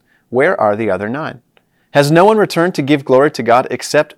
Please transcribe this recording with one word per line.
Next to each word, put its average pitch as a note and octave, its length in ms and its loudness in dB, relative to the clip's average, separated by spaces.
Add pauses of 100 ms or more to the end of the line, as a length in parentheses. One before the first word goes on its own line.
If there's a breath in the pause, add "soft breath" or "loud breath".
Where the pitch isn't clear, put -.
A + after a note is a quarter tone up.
(280)
Where C#3+ 320 -2
are G#2 160 0
the A2 140 -4
other F#2+ 180 -4
nine? C3 320 -10 (520)
Has C#3+ 180 2
no E3 160 4
one A3 100 4
returned F3+ 380 -2
to D#3+ 80 -4
give C#3 200 0
glory C3+ 280 2
to C3+ 120 -8
God A#2 280 2
except D3 480 -4